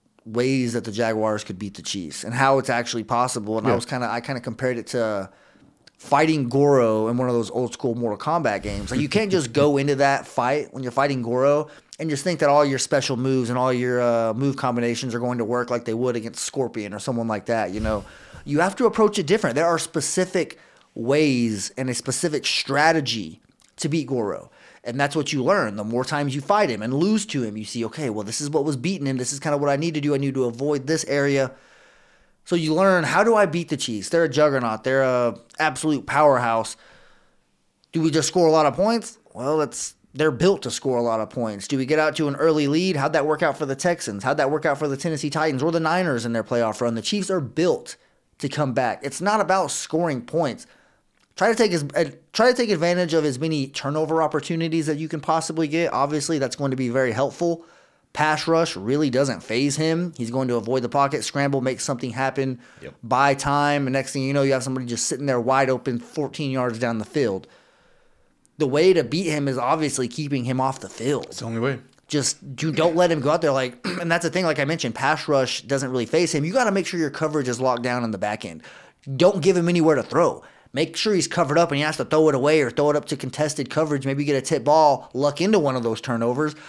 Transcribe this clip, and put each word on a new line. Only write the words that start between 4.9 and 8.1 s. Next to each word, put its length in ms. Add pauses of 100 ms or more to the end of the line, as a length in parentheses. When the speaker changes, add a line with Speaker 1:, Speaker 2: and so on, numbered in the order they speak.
Speaker 1:
fighting 520
Goro 580
in 100
one 120
of 60
those 140
old 240
school 220
Mortal 220